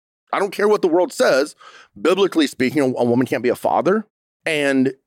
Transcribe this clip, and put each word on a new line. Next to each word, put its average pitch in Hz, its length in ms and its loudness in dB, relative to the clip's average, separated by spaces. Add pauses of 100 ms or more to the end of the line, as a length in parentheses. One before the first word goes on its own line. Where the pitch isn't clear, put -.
(340)
I 143 40 -2
don't 190 140 -4
care 208 160 0
what 208 140 2
the 185 60 4
world 170 260 0
says. 151 420 0 (440)
Biblically 170 460 2
speaking, 131 360 -2
a, - 60 2
a 120 160 -2
woman 123 220 2
can't 120 160 -4
be 123 60 0
a 110 80 0
father. 185 500 0 (380)
And 139 480 0 (140)